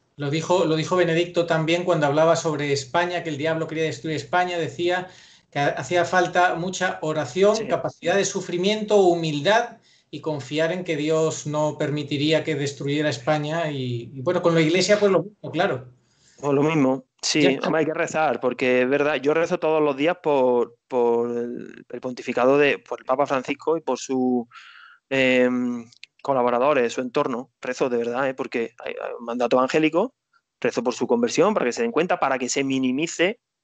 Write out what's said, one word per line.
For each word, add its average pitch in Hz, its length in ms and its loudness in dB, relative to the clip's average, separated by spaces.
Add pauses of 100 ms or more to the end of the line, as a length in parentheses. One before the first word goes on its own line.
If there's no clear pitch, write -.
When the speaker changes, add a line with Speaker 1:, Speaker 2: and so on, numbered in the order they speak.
(180)
Speaker 1:
lo 143 120 -6
dijo, 165 360 0
lo 160 100 0
dijo 160 220 -2
Benedicto 170 480 0
también 165 400 0
cuando 165 220 2
hablaba 160 280 4
sobre 147 380 -2
España, 175 500 -2
que 165 60 -6
el 147 80 -6
diablo 160 300 -2
quería 156 180 -4
destruir 156 320 -6
España, 180 400 -2
decía 175 500 -2 (440)
que 147 80 -4
ha-, 143 100 2
hacía 170 360 0
falta 175 500 2
mucha 185 460 -4
oración, 156 540 0
Speaker 2:
Sí. 220 120 -6
Speaker 1:
capacidad 165 480 -2
de 196 100 2
sufrimiento, 208 720 0
humildad 170 800 2 (340)
y 147 100 -12
confiar 151 500 -2
en 180 120 -4
que 165 140 -2
Dios 156 480 0
no 151 320 -2
permitiría 147 680 0
que 156 120 -2
destruyera 143 540 -2
España 151 600 -2
y, 123 440 -6
y 135 80 -12
bueno, 175 200 0
con 165 140 2
la 165 60 4
Iglesia 185 380 4
pues 202 120 4
lo 170 120 2
mismo, 156 280 -14
claro. 156 360 -2 (540)
Speaker 2:
Pues 143 120 0
lo 143 100 4
mismo, 135 420 2 (160)
sí, - 220 0
Speaker 1:
Ya 135 80 6
está. 135 160 -2
Speaker 2:
hombre, 160 140 0
hay 151 40 2
que 156 80 -2
rezar, 151 460 0
porque 127 420 2
es 127 80 2
verdad, 143 280 2
yo 135 160 0
rezo 170 260 0
todos 156 220 2
los 143 140 2
días 156 280 0
por, 127 520 2 (120)
por 120 420 2
el, 120 600 -8
el 123 120 -12
pontificado 127 560 0
de, 143 220 4
por - 200 -10
el - 60 -20
Papa 135 220 0
Francisco 143 500 -2
y 165 40 -6
por 127 180 -2
su, 127 480 0 (600)
em, 123 760 2 (360)
colaboradores, 123 720 2
su 131 80 -4
entorno, 127 500 -4 (100)
rezo 131 280 -2
de 120 80 0
verdad, 120 320 -2
¿eh? 131 40 -4
Porque 120 400 -6 (100)
hay, - 180 -8
hay - 180 -8
un 120 60 -14
mandato 120 320 0
evangélico, 156 580 2 (440)
rezo 117 240 -2
por 120 100 0
su 117 140 -4
conversión, 123 460 2
para 185 120 0
que 120 80 0
se 120 80 -6
den 117 100 0
cuenta, 175 280 0
para 131 180 0
que 123 120 -4
se 139 140 -2
minimice 135 760 0 (240)